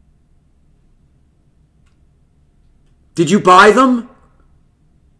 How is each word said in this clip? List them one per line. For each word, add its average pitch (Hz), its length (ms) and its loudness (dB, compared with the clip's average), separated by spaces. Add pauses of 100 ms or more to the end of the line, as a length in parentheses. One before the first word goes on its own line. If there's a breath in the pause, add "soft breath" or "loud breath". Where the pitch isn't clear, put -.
(3250)
Did 160 160 -6
you 202 100 -2
buy 190 300 2
them? 247 400 -2 (1080)